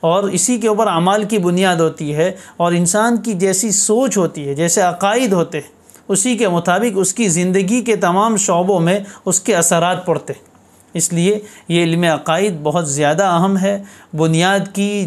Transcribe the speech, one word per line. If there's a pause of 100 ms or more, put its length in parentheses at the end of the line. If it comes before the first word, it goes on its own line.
और
इसी
के
ऊपर
अमाल
की
बुनियाद
होती
है, (260)
और
इंसान
की
जैसी
सोच
होती
है,
जैसे
अकाइद
होते
हैं, (380)
उसी
के
मुताबिक
उसकी
ज़िंदगी
के
तमाम
शोबों
में (220)
उसके
असरात
पड़ते
हैं। (480)
इसलिए (280)
ये
इल्म
अकाइद
बहुत
ज़्यादा
अहम
है, (300)
बुनियाद
की,